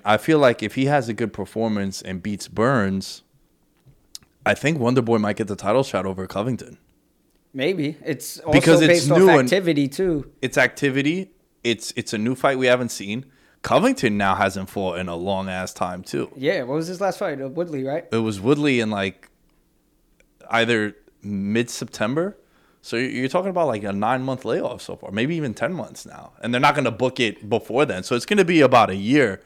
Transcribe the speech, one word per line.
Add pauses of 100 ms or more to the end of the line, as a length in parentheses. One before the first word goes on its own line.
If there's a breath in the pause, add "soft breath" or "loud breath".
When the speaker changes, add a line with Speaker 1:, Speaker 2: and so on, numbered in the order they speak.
Speaker 1:
I
feel
like
if
he
has
a
good
performance
and
beats
Burns, (1200)
I
think
Wonder
Boy
might
get
the
title
shot
over
Covington. (720)
Speaker 2:
Maybe.
It's
also
Speaker 1:
Because
it's
Speaker 2:
based
off
Speaker 1:
new
and
Speaker 2:
activity,
too. (100)
Speaker 1:
It's
activity. (320)
It's,
it's
a
new
fight
we
haven't
seen. (380 soft breath)
Covington
now
hasn't
fought
in
a
long-ass
time,
too.
Speaker 2:
Yeah,
what
was
his
last
fight?
Uh,
Woodley,
right?
Speaker 1:
It
was
Woodley
in,
like, (1200)
either (280)
mid-September. (460 soft breath)
So
you're,
you're
talking
about,
like,
a
nine-month
layoff
so
far,
maybe
even
ten
months
now.
And
they're
not
gonna
book
it
before
then.
So
it's
gonna
be
about
a
year